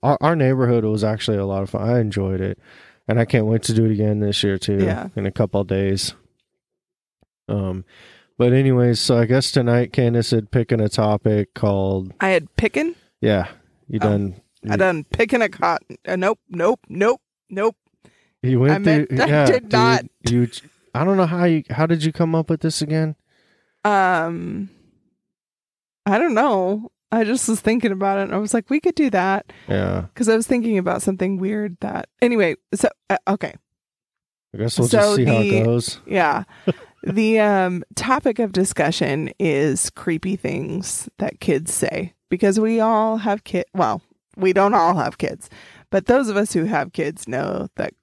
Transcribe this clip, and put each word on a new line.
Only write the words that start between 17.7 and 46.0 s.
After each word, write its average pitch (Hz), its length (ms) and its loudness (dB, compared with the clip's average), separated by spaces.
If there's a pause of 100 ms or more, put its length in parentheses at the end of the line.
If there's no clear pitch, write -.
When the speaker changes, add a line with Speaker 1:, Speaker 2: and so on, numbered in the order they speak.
Speaker 1:
You 127 160 2
went 139 140 6
Speaker 2:
I - 60 2
meant 156 300 2
Speaker 1:
through, 135 100 -2
Speaker 2:
<laughs> - 40 4
I - 40 2
Speaker 1:
yeah, 147 180 4
Speaker 2:
did 240 180 2
Speaker 1:
dude, 214 80 -6
Speaker 2:
not. 226 340 4 (240)
Speaker 1:
you 120 180 2
j-, - 200 -12 (280)
I 135 80 -2
don't 190 140 2
know 185 100 4
how 175 180 0
you, 160 240 2
how 143 160 0
did 160 180 0
you 160 80 0
come 165 240 0
up 160 140 -2
with 160 120 -2
this 160 200 -2
again? 156 340 -2 (680)
Speaker 2:
Um, 180 840 0 (1400)
I 202 120 2
don't 311 160 2
know. 214 580 0 (200)
I 226 140 2
just 240 240 -2
was 220 100 0
thinking 226 320 0
about 196 280 0
it, 196 40 -2
and - 100 -6
I 180 40 0
was 208 160 -4
like, 233 160 -2
"We 294 100 0
could 349 160 -2
do 294 140 2
that." 196 420 -2 (160)
Speaker 1:
Yeah. 92 380 -2 (100)
Speaker 2:
'Cause - 140 0
I 220 80 6
was 226 100 -2
thinking 233 300 0
about 180 240 -2
something 190 360 -2
weird 202 440 -4
that, - 260 -8 (140)
anyway, 220 340 2 (180)
so, 208 140 2 (220)
uh, 196 80 0 (100)
okay. 185 260 -4 (1000)
Speaker 1:
I 98 40 -12
guess 110 220 -2
we'll 120 80 4
Speaker 2:
So 226 100 4
Speaker 1:
just 208 200 4
see 123 80 4
how 113 140 4
it 107 100 4
Speaker 2:
the, 110 140 2
Speaker 1:
goes. 117 420 0
Speaker 2:
yeah. 180 380 0 (220)
Speaker 1:
<laughs> - 80 0 (300)
Speaker 2:
The, 220 360 0
um, 190 440 0 (120)
topic 254 420 -2
of 220 140 -2
discussion 156 880 -2
is 147 500 0
creepy 180 460 -4
things - 840 -8
that - 220 -6
kids 156 340 -2
say, - 400 -4 (160)
because 196 300 2
we 226 200 0
all 220 380 0
have 208 260 -4
ki-, 180 200 -4 (100)
well, 160 300 -2 (340)
we 190 160 2
don't 202 220 2
all 175 220 4
have - 200 -4
kids, - 320 -8 (400)
but 196 160 0